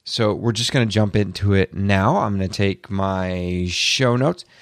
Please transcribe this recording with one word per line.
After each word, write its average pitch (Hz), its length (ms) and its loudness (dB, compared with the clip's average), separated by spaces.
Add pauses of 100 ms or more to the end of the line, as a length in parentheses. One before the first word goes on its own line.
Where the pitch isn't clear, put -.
So 107 300 0
we're 104 180 0
just 110 200 -4
gonna 127 120 2
jump 107 320 0
into 101 380 0
it 95 180 2
now. 101 460 2
I'm 107 160 -2
gonna 95 140 -2
take 98 420 -2
my 92 800 -2
show 120 460 0
notes, 139 280 -2 (180)